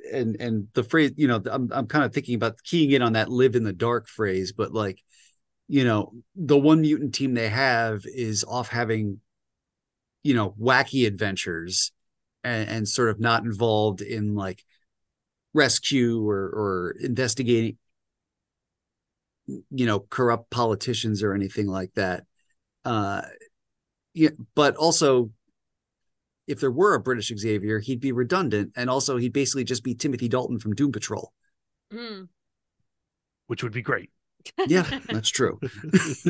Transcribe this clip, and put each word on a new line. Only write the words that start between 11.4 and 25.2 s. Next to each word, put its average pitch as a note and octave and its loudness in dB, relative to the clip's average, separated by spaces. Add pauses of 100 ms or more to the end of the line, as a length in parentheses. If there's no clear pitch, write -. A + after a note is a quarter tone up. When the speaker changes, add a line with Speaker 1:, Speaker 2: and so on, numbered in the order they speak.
Speaker 1:
and, A2+ -4
and A2 -4
sort A#2+ 0
of G#2+ -2
not A#2 2
involved G#2+ 0
in, G#2 -4
like, F#2+ -6 (880)
rescue B2 2
or, G#2 0
or G2 -2
investigating, A#2 0 (1700)
you B2 -4
know, G#2 2
corrupt A#2 0
politicians A2 -2
or G2+ 0
anything G2+ -2
like F#2+ -6
that. F#2 -4 (580)
Uh, G2+ -2 (920)
yeah, D#3+ 4 (260)
but C#3+ 4
also, C#3+ 4 (1160)